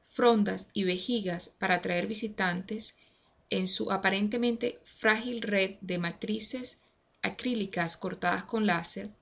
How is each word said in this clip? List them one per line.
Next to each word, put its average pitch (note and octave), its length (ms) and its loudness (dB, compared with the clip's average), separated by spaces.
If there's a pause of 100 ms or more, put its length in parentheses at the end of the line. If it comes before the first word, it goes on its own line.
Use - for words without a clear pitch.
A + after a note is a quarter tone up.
(100)
frondas G#3+ 600 4
y G3+ 120 -2
vejigas F#3 640 -2 (100)
para F#3 160 2
atraer F3 320 -2
visitantes G#3 920 -4 (540)
en F#3+ 160 2
su - 240 2
aparentemente G#3+ 920 0
frágil A3+ 580 0
red G3 400 0
de F3+ 180 -4
matrices G#3+ 800 -6 (420)
acrílicas G3 760 0
cortadas F#3 480 -2
con A3 200 0
láser G3 460 0 (100)